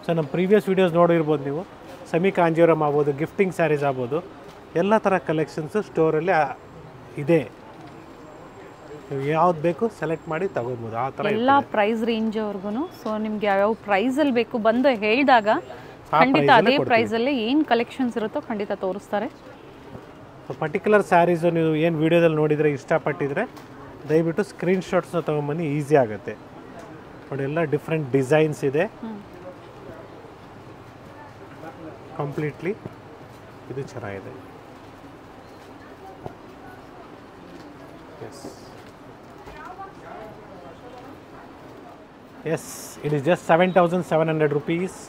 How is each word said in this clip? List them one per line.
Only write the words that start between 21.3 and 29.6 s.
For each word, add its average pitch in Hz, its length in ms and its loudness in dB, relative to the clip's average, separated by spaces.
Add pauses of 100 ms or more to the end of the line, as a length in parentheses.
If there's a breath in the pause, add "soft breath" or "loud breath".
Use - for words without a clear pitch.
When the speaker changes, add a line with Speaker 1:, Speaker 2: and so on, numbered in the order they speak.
Speaker 1:
ನೀವು 160 240 2
ಏನು 160 240 2
ವಿಡಿಯೋದಲ್ಲಿ 160 380 4
ನೋಡಿದರೆ 151 360 2
ಇಷ್ಟಪಟ್ಟಿದ್ರೆ 147 1000 -4 (340)
ದಯವಿಟ್ಟು 165 340 2
ಸ್ಕ್ರೀನ್‌ಶಾಟ್ಸ್ನ 175 760 -2
ತೊಗೊಂಬನ್ನಿ, 151 460 -2
ಈಸಿ 147 300 2
ಆಗುತ್ತೆ. 107 360 0
ನೋಡಿ, - 1120 -14
ಎಲ್ಲ 147 200 -2
ಡಿಫ್ರೆಂಟ್ 147 500 -2
ಡಿಸೈನ್ಸ್ 147 520 2
ಇದೆ. 143 200 0
Speaker 2:
ಹ್ಮ್. 220 360 -10 (3000)